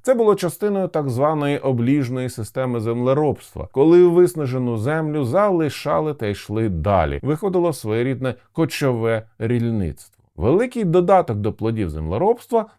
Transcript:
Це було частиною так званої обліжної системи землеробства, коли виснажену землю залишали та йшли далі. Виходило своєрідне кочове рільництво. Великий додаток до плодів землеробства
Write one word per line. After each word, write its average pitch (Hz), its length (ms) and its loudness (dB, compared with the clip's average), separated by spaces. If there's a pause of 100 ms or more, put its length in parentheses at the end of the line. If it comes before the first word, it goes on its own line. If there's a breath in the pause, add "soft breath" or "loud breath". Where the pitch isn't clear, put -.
Це 262 120 0
було 220 220 2
частиною 190 520 -2
так 147 220 -4
званої 143 480 0
обліжної 127 720 -2
системи 120 500 -6
землеробства, 123 920 -2
коли 170 360 6
виснажену 143 720 2
землю 151 480 -2
залишали 156 880 0
та 110 140 -6
йшли 104 420 -2
далі. 80 540 0
Виходило 170 500 0
своєрідне 123 600 -4 (180 soft breath)
кочове 113 760 0 (120)
рільництво. 113 800 -2 (220)
Великий 214 440 0
додаток 175 540 2
до 104 160 -4
плодів 107 360 -4
землеробства 180 760 -2 (140)